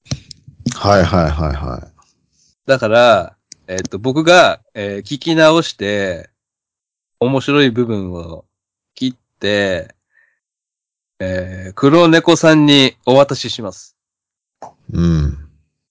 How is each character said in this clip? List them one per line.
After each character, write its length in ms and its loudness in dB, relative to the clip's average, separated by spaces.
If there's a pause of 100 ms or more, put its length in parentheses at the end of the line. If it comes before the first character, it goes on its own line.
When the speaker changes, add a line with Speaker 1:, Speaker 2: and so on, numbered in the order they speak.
(760)
Speaker 1:
は 240 2
い 60 4
は 220 0
い 40 -2
は 200 -4
い 20 -4
は 260 -10
い。 20 -18 (840)
Speaker 2:
だ 140 2
か 100 -4
ら、 480 2 (300)
え 80 -10
っ 80 -6
と、 160 -10
僕 260 -2
が、 360 4 (120)
え 240 -8
ー、 60 -10
聞 160 -12
き 160 -4
直 260 4
し 120 -6
て、 560 -6 (920)
面 200 0
白 240 0
い 60 2
部 160 -2
分 260 -6
を 320 -14 (500)
切 220 -8
っ 240 -20
て、 540 -4 (1300)
え 520 -8
ー、 20 -16
黒 340 4
猫 280 4
さ 180 4
ん 140 4
に 280 2 (100)
お 100 2
渡 180 4
し 160 -10
し 140 -12
ま 80 -10
す。 260 -20 (960)
Speaker 1:
う 80 -2
ん。 480 -2 (420)